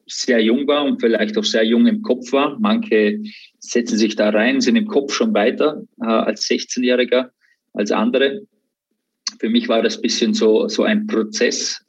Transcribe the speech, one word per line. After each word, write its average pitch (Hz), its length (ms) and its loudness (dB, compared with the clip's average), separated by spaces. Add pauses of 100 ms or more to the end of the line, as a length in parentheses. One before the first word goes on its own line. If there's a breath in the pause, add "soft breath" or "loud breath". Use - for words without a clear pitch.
sehr - 340 0
jung 123 240 2
war 147 200 0
und 127 140 -2
vielleicht 110 380 0
auch 107 60 -2
sehr 113 200 0
jung 117 220 4
im 107 160 2
Kopf - 300 -4
war. 139 280 0
Manche 214 600 2 (400 loud breath)
setzen 120 380 -2
sich 104 180 0
da 107 140 2
rein, 117 300 2
sind 117 160 2
im 107 120 0
Kopf 110 260 -2
schon 113 220 0
weiter, 127 480 0 (180)
äh, 117 40 -6
als 110 420 -2
Sechzehnjähriger, 123 840 0 (440)
als 104 180 -2
andere. 139 500 0 (1000)
Für 113 100 -2
mich 117 180 0
war 113 160 2
das 110 180 -2
bisschen 113 320 0
so, 110 340 4
so - 160 -2
ein 107 220 2
Prozess, - 840 -2